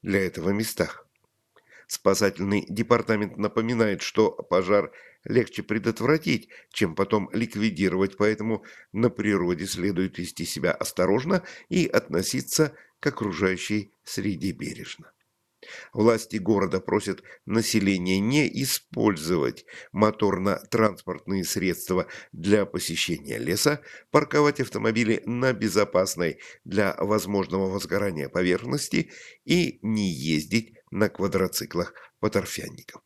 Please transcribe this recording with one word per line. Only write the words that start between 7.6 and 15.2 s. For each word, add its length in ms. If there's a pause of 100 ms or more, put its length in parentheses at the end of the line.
поэтому 460 (280)
на 160
природе 580
следует 520
вести 260
себя 280
осторожно 680 (280)
и 160
относиться 880 (260)
к 60
окружающей 960
среде 500
бережно. 600 (840)